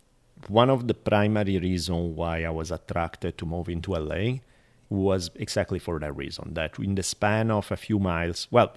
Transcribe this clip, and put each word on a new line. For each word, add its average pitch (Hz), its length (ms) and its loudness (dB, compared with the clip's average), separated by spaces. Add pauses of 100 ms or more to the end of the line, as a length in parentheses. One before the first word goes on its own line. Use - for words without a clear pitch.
(460)
one 117 220 6
of 123 200 2
the - 60 4
primary 104 640 2
reason 85 580 0
why 82 280 -2
I 82 60 -2
was 80 200 -4
attracted 85 680 -4
to 85 80 -6
moving 85 340 -4
to 92 160 -2
L 76 160 -4
A 117 300 -2 (480)
was 95 440 0
exactly 98 440 -2
for 82 200 -6
that 73 180 -6
reason, 71 380 -10
that 80 240 -4
in 98 160 0
the 98 80 0
span 110 480 0
of 107 200 0
a 95 60 -4
few 107 220 0
miles, 85 520 -2
well, 117 260 6